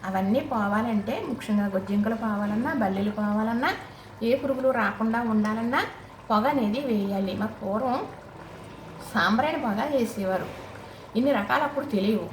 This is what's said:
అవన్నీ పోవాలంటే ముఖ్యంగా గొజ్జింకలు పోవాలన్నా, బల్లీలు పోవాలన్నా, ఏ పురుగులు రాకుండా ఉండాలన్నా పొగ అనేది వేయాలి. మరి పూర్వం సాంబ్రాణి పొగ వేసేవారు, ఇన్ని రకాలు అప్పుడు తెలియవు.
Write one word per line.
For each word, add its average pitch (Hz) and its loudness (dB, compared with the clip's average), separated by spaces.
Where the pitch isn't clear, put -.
అవన్నీ 190 2
పోవాలంటే 214 2
ముఖ్యంగా 208 0
గొజ్జింకలు 208 2
పోవాలన్నా, 214 0
బల్లీలు 202 2
పోవాలన్నా, 220 2
ఏ - 4
పురుగులు 262 2
రాకుండా 220 2
ఉండాలన్నా 220 2
పొగ 214 4
అనేది 233 2
వేయాలి. 196 0
మరి 214 -2
పూర్వం 240 0
సాంబ్రాణి 233 2
పొగ 214 0
వేసేవారు, 196 0
ఇన్ని 269 4
రకాలు 262 2
అప్పుడు - -2
తెలియవు. 202 2